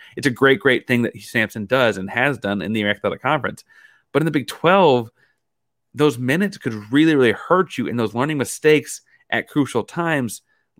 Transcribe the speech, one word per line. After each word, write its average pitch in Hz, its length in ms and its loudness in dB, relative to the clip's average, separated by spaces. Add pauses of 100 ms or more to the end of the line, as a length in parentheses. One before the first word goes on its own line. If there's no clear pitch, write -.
(160)
It's 143 120 0
a - 20 2
great, 135 300 2
great 123 260 2
thing 120 160 2
that 104 180 -4
Sampson 110 460 -4
does 117 320 2
and 95 100 -8
has 127 300 0
done 101 240 -4
in 95 100 -4
the 110 100 -2
American 104 180 -2
Athletic 98 220 -4
Conference. 127 420 -4 (480)
But 143 100 0
in 160 40 -2
the 165 40 -2
Big 147 160 -2
twelve, 156 640 2 (840)
those 139 220 0
minutes 143 420 -2
could 107 340 -8
really, 151 240 4
really 123 160 4
hurt 175 440 -2
you, 117 120 -4
and 110 100 -6
those 110 160 -4
learning 143 240 -4
mistakes 151 640 0 (280)
at - 180 -4
crucial 123 340 -2
times 151 600 -4 (380)